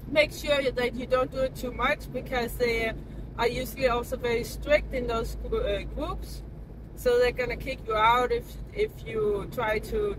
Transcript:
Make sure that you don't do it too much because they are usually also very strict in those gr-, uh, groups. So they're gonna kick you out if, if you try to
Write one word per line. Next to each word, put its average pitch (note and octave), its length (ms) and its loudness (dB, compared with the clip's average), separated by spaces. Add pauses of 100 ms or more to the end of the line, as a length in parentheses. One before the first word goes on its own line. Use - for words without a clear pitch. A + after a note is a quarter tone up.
Make D4+ 240 4
sure C#4+ 280 2 (120)
that A#3+ 240 0
you A#3+ 100 -4
don't B3+ 240 2
do C4+ 80 -6
it C4 160 0
too B3 160 -6
much B3+ 420 0
because A#3+ 420 -2
they A3+ 380 2 (460)
are A#3 80 4
usually B3+ 400 0
also A#3+ 300 2
very A#3 260 0
strict - 500 2
in B3 140 -2
those A#3 300 -2 (120)
gr-, A3 120 0
uh, G3+ 220 0 (120)
groups. - 480 -6 (540)
So A#3+ 240 4
they're B3 100 6
gonna B3 260 -2
kick C4 300 -6
you A3 80 0
out A#3 380 6
if, A#3 140 -2 (280)
if G#3+ 160 0 (160)
you G#3 460 0
try A3 260 0
to G#3 400 -2